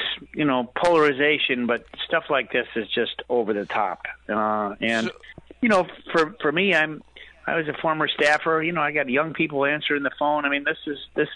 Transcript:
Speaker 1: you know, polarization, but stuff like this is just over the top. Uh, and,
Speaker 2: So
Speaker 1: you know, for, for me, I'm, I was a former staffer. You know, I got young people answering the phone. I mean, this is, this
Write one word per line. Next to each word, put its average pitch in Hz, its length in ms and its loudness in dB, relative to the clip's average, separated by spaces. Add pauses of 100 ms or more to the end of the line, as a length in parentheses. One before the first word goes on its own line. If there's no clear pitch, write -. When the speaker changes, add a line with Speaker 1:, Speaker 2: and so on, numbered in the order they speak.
(320)
Speaker 1:
you 151 120 0
know, 127 320 2
polarization, 147 880 4
but 117 180 0 (200)
stuff 165 240 0
like 131 220 0
this 120 240 0
is 110 140 -4
just - 400 -2
over 117 240 2
the 104 140 -2
top. 98 400 -2 (220)
Uh, 107 520 0
and, 113 260 0
Speaker 2:
So - 60 -6 (480)
Speaker 1:
you 240 80 2
know, 185 180 4 (240)
for, 156 320 2
for 151 80 2
me, 180 240 2
I'm, 156 260 0 (460)
I - 80 -2
was 160 140 -2
a 143 60 -6
former 160 340 0
staffer. 151 520 2
You 165 120 -2
know, 170 80 -2
I 147 100 0
got 147 180 0
young 147 240 0
people 147 320 0
answering 147 380 0
the 135 160 -2
phone. 147 260 0
I 143 40 0
mean, 143 160 -2
this 156 140 -2 (100)
is, 143 100 -6 (160)
this 151 220 0